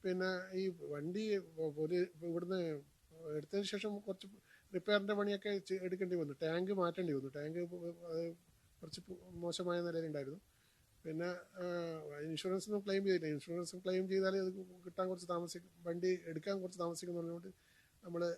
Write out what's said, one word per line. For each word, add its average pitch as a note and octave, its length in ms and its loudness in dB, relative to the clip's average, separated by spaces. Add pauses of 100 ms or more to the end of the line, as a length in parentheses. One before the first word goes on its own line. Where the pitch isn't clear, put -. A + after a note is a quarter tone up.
പിന്നെ F#3 260 2 (300)
ഈ F#3+ 60 2 (260)
വണ്ടി D#3+ 320 -2 (320)
പോ-, D#3+ 240 0
പോലീ-, F3 320 2 (180)
ഇവിടുന്ന് F3 300 0 (800)
എടുത്തതിന് G3 340 0
ശേഷം G#3 220 -2 (120)
കുറച്ച് F#3+ 220 -4 (480)
റിപ്പയറിൻ്റെ G3+ 440 4
പണിയൊക്കെ G3+ 340 2 (160)
ചെ-, F#3+ 180 0
എടുക്കേണ്ടി F3+ 340 0
വന്നു, C#3+ 220 0
ടാങ്ക് F3 280 2 (100)
മാറ്റേണ്ടി E3+ 360 2
വന്നു. C3+ 220 -2
ടാങ്ക് D#3 200 -4 (120)
പോ-, F3 100 -8 (300)
അത് E3 120 0 (580)
കുറച്ച് D#3+ 260 -10
പോ-, F#3 120 -10 (260)
മോശമായ F3 420 0
നിലയിലുണ്ടായിരുന്നു. D#3+ 520 -2 (680)
പിന്നെ, D#3+ 260 0 (320)
ആ, - 20 -2 (640)
ഇൻഷുറൻസൊന്നും F#3+ 580 0
ക്ലെയിം G3 240 4
ചെയ്തില്ല. D#3+ 280 4
ഇൻഷുറൻസ് F3 480 -4
ക്ലെയിം F#3 280 4
ചെയ്താൽ F#3+ 300 6
അത് F#3 80 2 (340)
കിട്ടാൻ F#3 260 0
കുറച്ച് F3 240 -4
താമസിക്കും, F3 380 -4 (160)
വണ്ടി F3 240 4 (200)
എടുക്കാൻ F3 300 0
കുറച്ച് F3+ 220 -6
താമസിക്കും E3+ 300 -2
എന്ന് E3+ 80 0
പറഞ്ഞുകൊണ്ട് E3+ 280 -4 (540)
നമ്മൾ E3+ 200 0 (140)